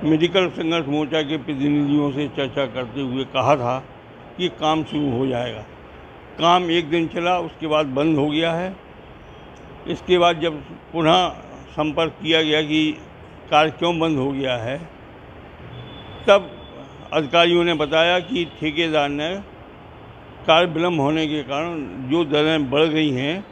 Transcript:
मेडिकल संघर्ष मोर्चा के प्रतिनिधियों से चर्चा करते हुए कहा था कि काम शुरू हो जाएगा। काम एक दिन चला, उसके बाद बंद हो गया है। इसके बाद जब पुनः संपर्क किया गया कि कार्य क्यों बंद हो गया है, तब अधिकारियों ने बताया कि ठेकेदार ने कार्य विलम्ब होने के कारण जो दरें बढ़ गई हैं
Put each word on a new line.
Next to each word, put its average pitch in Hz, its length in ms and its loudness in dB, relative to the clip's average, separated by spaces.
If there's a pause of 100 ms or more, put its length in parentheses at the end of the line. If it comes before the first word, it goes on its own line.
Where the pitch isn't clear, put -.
मेडिकल 170 440 4
संघर्ष 160 400 -2
मोर्चा 151 340 0
के 147 140 -4
प्रतिनिधियों 143 760 0
से 143 160 -4
चर्चा 135 380 -2
करते 123 340 -6
हुए 131 240 -2
कहा 131 320 2
था 127 280 -2 (540)
कि 180 100 0
काम 156 360 0
शुरू 143 340 -2
हो 135 80 0
जाएगा। 123 320 -4 (800)
काम 170 320 4
एक 165 200 0
दिन 165 160 2
चला, 175 320 0
उसके 160 280 -8
बाद 151 200 2
बंद 143 320 2
हो 147 120 2
गया 165 220 0
है। 185 240 -6 (1120)
इसके 180 300 0
बाद 175 220 4
जब 151 220 -2
पुनः 170 640 0 (420)
संपर्क 156 420 -2 (100)
किया 160 200 2
गया 156 200 2
कि 156 340 0 (540)
कार्य 156 200 4
क्यों 170 280 -2
बंद 156 200 0
हो 135 140 -2
गया 135 240 -2
है, 120 220 -6 (1500)
तब 196 220 6 (600)
अधिकारियों 170 520 4
ने 170 100 2
बताया 160 460 2
कि 175 240 -2
ठेकेदार 151 640 0
ने 147 260 -4 (1120)
कार्य 165 200 6
विलम्ब 165 340 0
होने 156 260 2
के 151 160 -4
कारण 151 380 -6 (300)
जो 165 140 2
दरें 151 460 0
बढ़ 147 140 4
गई 156 260 0
हैं 147 420 -4